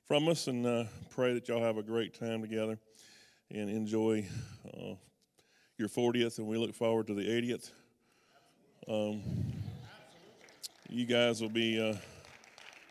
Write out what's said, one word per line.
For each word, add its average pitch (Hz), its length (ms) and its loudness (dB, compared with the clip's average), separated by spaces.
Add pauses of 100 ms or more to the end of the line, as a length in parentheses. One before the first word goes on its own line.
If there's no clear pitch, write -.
from 147 220 4
us, 165 180 2
and, 123 200 0
uh, 117 180 2 (240)
pray 127 240 2
that 120 160 -2
y'all 117 140 2
have 110 160 2
a 107 40 -4
great 110 300 -2
time 113 300 -4
together 110 360 -2 (720)
and 104 200 -4
enjoy, 110 580 2 (480)
uh, 98 180 -10 (840)
your 107 100 0
fortieth, 120 480 2
and 110 100 -6
we 110 120 0
look 113 160 0
forward 113 320 2
to 107 80 -2
the 101 200 0
eightieth. 120 360 -2 (1160)
Um, 107 360 -2 (1700)
you 120 160 -2
guys 120 340 4
will 113 80 -2
be, 113 320 2
uh, 110 140 2 (960)